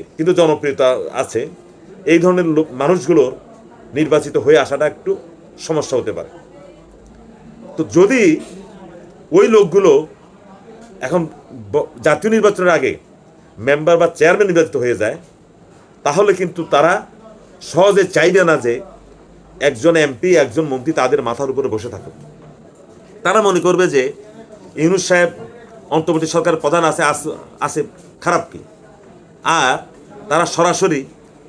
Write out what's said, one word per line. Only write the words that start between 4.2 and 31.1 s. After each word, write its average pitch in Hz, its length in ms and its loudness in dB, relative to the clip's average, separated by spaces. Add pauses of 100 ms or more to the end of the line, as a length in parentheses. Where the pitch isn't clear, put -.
হয়ে 147 200 4
আসাটা 139 300 0
একটু 165 240 -6 (480)
সমস্যা 151 380 -4
হতে 110 140 -4
পারে। 82 180 -10 (1500)
তো 165 40 -4 (120)
যদি 208 280 4 (1080)
ওই 190 160 6
লোকগুলো 180 600 4 (920)
এখন 160 200 -2 (500)
ব-, 143 160 0 (140)
জাতীয় 156 300 0
নির্বাচনের 202 460 2
আগে 131 140 -2 (680)
মেম্বার 147 400 0
বা 170 100 2
চেয়ারম্যান 196 400 2
নির্বাচিত 165 280 0
হয়ে 120 200 -2
যায়, 107 220 -4 (880)
তাহলে 196 300 2
কিন্তু 175 300 -6
তারা 156 300 2 (680)
সহজে 190 420 2
চাইবে 180 400 2
না 160 140 2
যে 117 160 -2 (840)
একজন 143 360 0
এমপি, 151 400 0
একজন 143 300 0
মন্ত্রী 131 280 -4
তাদের 135 280 0
মাথার 123 320 -4
উপরে 127 140 -2
বসে 107 220 -6
থাকুক। 95 260 -16 (1080)
তারা 190 180 0
মনে 190 180 2
করবে 180 280 2
যে 139 140 0 (720)
ইউনূস 175 320 0
সাহেব 175 220 2 (600)
অন্তর্বর্তী 160 380 -2
সরকার 165 360 -2
প্রধান 165 200 0
আছে, 156 200 0
আস-, 147 340 -4 (220)
আছে, 147 220 -6 (400)
খারাপ 170 300 -2
কি? 82 80 -18 (840)
আর 143 300 0 (560)
তারা 160 160 0
সরাসরি 170 540 0 (500)